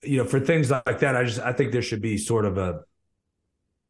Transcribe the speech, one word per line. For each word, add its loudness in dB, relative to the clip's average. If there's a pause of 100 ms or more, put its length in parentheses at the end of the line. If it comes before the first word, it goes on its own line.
you 0
know, 2
for 0
things 2
like -2
that, 2
I 2
just, -2
I -2
think 0
there 0
should -4
be -2
sort 0
of 0
a, -2 (1080)